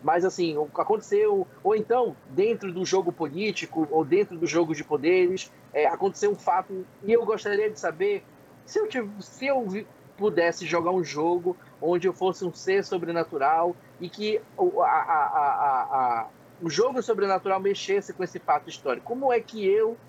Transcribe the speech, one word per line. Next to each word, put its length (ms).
mas 240
assim, 320
o 80
que 120
aconteceu, 680
ou 120
então 400
dentro 420
do 140
jogo 260
político, 800
ou 140
dentro 320
do 100
jogo 280
de 100
poderes, 680
é, 140
aconteceu 460
um 20
fato, 520
e 80
eu 140
gostaria 460
de 100
saber 420
se 120
eu 80
tiv-, 360
se 240
eu 200
vi-, 200
pudesse 480
jogar 240
um 120
jogo 540
onde 260
eu 60
fosse 320
um 80
ser 320
sobrenatural 920
e 100
que 320
o, 260
a, 40
a, 60
a, 560
a, 340
a, 80
o 60
jogo 340
sobrenatural 560
mexesse 540
com 100
esse 160
fato 300
histórico, 380
como 260
é 80
que 260
eu 300